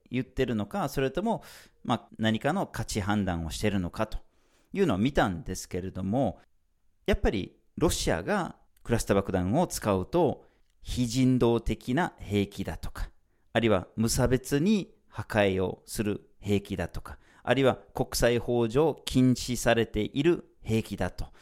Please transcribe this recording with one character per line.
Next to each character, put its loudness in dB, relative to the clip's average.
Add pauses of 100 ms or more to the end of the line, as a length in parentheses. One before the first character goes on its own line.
(120)
言 -4
っ -8
て -2
る -4
の -2
か、 -4
そ -4
れ 0
と -4
も、 -2 (400)
ま 0
あ、 -8 (100)
何 0
か -2
の -2
価 -6
値 -4
判 0
断 -2
を -6
し -8
て 2
る -2
の -4
か -4
と -8 (560)
い 0
う 4
の 2
を -2
見 0
た 2
ん -6
で -8
す -12
け -6
れ -10
ど -8
も、 -2 (680)
や 2
っ -2
ぱ 0
り -6 (220)
ロ 4
シ -2
ア -2
が -4 (280)
ク -2
ラ 2
ス -4
タ 2
ー 4
爆 0
弾 0
を 2
使 0
う -2
と 0 (360)
非 -2
人 2
道 4
的 -4
な -2
兵 0
器 -10
だ -8
と -10
か、 -8 (440)
あ 4
る 2
い 6
は 2
無 0
差 2
別 0
に 0 (140)
破 -10
壊 2
を -6
す -4
る -4 (100)
兵 0
器 -8
だ -4
と -10
か、 -14 (260)
あ 2
る 2
い 4
は 6 (180)
国 -2
際 4
法 0
上 0
禁 4
止 -4
さ 2
れ 2
て -4
い -2
る 2 (160)
兵 0
器 -8
だ -2
と、 -8 (140)